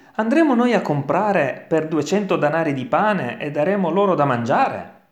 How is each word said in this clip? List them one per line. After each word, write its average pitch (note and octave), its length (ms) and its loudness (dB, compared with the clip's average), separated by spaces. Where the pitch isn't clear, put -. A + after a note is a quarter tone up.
"Andremo C#4+ 380 2
noi A#3+ 200 2
a G3 80 2
comprare D3+ 840 0
per D#3 220 -2
duecento F3 480 0
danari D3 380 0
di B2+ 120 -4
pane D3+ 540 -2
e D3+ 120 -6
daremo F3 380 0
loro F#3+ 240 2
da D3 120 2
mangiare?" B2 720 -2